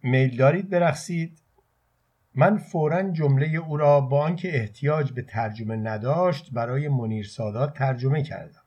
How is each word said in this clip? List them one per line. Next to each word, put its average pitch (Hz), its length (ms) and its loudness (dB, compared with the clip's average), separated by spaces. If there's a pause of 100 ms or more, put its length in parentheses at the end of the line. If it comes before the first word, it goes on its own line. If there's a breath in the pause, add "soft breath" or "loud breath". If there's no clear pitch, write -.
میل 131 340 2
دارید 165 340 4
برقصید؟» 170 720 -2 (920)
من 180 240 4
فوراً 175 520 -2
جمله 156 460 2
او 156 200 -4
را 143 240 6
با 139 240 2
آنکه 170 320 -2
احتیاج 143 560 -2
به 117 100 -8
ترجمه 110 540 -6
نداشت 123 760 -2
برای 123 360 -2
منیر 110 380 -2
سادات 117 480 -4
ترجمه 135 480 -2
کردم. - 440 -12